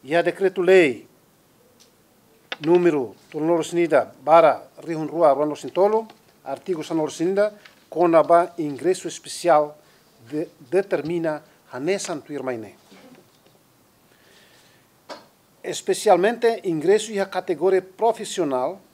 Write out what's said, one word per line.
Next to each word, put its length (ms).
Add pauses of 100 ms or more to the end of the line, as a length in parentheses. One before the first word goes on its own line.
E 120
a 40
decreto 400
lei 460 (1500)
número 540 (160)
tol 160
no 100
resnida 640
barra 480 (160)
rihun 220
rua, 260
rua 140
no 80
sintolo, 540 (360)
artigo 380
sa 100
no 140
resnida, 480 (340)
conaba 680
ingresso 500
especial 680 (520)
de, 200 (120)
determina 800 (280)
a 100
nesan 400
tuir 220
maine. 340 (2750)
Especialmente 1000
ingresso 480
e 80
a 60
categoria 540
profissional 1000 (140)